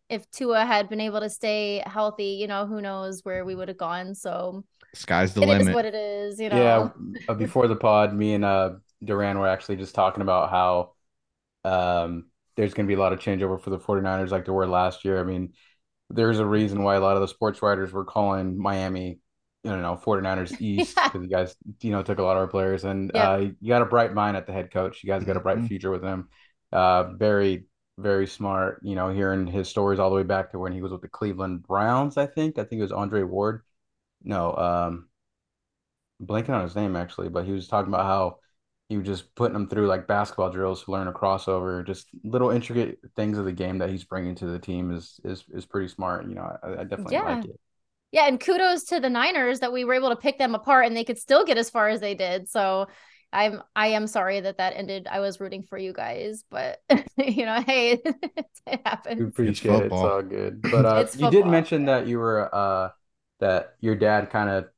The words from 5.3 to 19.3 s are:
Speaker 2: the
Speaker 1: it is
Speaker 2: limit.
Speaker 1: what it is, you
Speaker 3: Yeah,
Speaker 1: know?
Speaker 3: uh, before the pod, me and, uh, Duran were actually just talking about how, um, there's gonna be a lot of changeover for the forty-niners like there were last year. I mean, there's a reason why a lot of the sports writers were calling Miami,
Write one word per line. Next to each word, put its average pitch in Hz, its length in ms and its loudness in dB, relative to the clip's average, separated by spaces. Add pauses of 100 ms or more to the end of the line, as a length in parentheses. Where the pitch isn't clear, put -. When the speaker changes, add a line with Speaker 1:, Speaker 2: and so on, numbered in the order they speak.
Speaker 2:
the 104 80 0
Speaker 1:
it 98 80 6
is 98 100 6
Speaker 2:
limit. 95 140 4
Speaker 1:
what 226 120 2
it 214 100 -6
is, 208 440 -6
you 220 100 -4
Speaker 3:
Yeah, - 100 2
Speaker 1:
know? 113 340 6 (340)
Speaker 3:
uh, 120 60 -2
before 110 340 2
the 110 80 0
pod, 107 380 4
me 107 220 0
and, 101 100 2
uh, 95 260 2 (320)
Duran 101 360 0
were 98 80 2
actually 95 300 0
just 95 180 -10
talking 95 260 2
about 92 300 2
how, 90 420 2 (680)
um, 87 600 0 (300)
there's 104 200 0
gonna 104 120 0
be 101 60 0
a 95 60 2
lot 95 140 4
of 92 60 -2
changeover 95 400 -2
for - 120 -10
the 95 80 -4
forty-niners 95 520 0
like 95 140 -2
there 95 80 -2
were 92 140 2
last 92 380 0
year. 95 140 2
I 92 40 0
mean, 90 300 -4 (580)
there's 113 280 4
a 107 60 2
reason 104 380 2
why 101 120 4
a 98 60 4
lot 98 140 4
of 98 60 4
the 95 60 2
sports 104 360 -2
writers 95 280 2
were 95 140 -6
calling 95 520 0
Miami, 95 640 -4 (460)